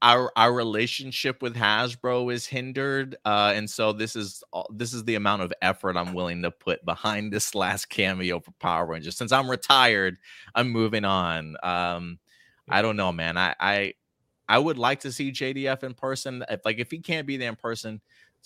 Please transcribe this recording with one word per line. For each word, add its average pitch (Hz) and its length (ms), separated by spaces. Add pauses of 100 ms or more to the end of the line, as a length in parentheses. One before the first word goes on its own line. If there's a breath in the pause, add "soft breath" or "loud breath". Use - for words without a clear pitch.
our, 120 340
our 117 180
relationship 123 880
with 120 140
Hasbro 123 760
is 120 120
hindered. 135 800
Uh, 104 300
and 107 140
so 107 240
this 107 220
is 104 280 (100)
all, 90 200
this 113 200
is 117 120
the 113 100
amount 104 260
of 87 200
effort 92 360
I'm 90 160
willing 87 300
to 85 80
put - 340
behind 104 480
this - 220
last 98 340
cameo 92 500
for - 140
Power 87 320
Rangers. 82 320
Since 117 140
I'm 131 180
retired, 117 680 (380 loud breath)
I'm 123 140
moving 110 360
on. 85 580
Um, 87 560 (500 soft breath)
I 98 120
don't 110 140
know, 95 160
man. 82 260
I, 92 220
I, 101 340 (540)
I 120 120
would 147 180
like 123 240
to 135 100
see 135 200
J 131 220
D 135 140
F 135 160
in 131 120
person. 131 540
If, 104 160
like, 110 140
if 120 120
he 160 80
can't 160 280
be 139 100
there 127 120
in 110 60
person, 113 460 (440 soft breath)